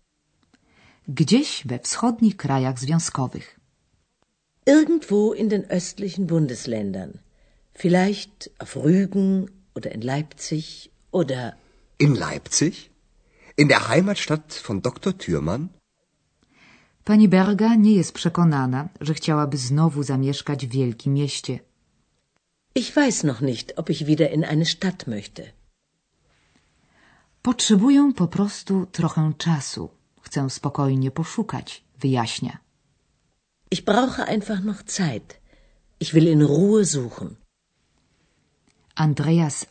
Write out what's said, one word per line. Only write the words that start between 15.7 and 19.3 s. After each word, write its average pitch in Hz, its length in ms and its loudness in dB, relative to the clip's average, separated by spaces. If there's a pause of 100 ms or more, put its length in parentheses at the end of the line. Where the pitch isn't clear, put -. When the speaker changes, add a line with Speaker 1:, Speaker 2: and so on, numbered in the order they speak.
Speaker 1:
Pani 214 240 8
Berga 202 480 4
nie 214 200 6
jest 165 180 2
przekonana, 147 760 0 (120)
że 151 120 -4
chciałaby 147 440 -2